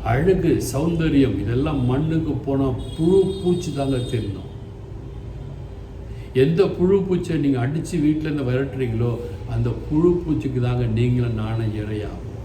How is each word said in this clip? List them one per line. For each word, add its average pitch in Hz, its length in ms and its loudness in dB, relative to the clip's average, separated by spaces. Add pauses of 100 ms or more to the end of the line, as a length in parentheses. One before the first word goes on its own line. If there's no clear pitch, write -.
அழகு, 147 600 2 (100)
சௌந்தரியம் 143 640 2
இதெல்லாம் 127 460 0
மண்ணுக்கு 156 460 0
போனா 135 380 0 (280)
புழு 185 460 4
பூச்சி 175 300 0
தாங்க 135 240 0
தின்னும். 101 480 -4 (1900)
எந்த 160 300 6
புழு 185 360 4
பூச்சியை 170 380 0
நீங்க 135 300 2
அடிச்சு 160 280 -2
வீட்டுல 151 240 4
இருந்து 151 240 -2
விரட்டுறீங்களோ, 123 760 0 (320)
அந்த 117 200 0 (200)
புழு 165 220 6
பூச்சிக்கு 135 500 0
தாங்க 120 240 0
நீங்களும் 117 480 2
நானும் 110 420 -2
இரையாகும். 107 680 -6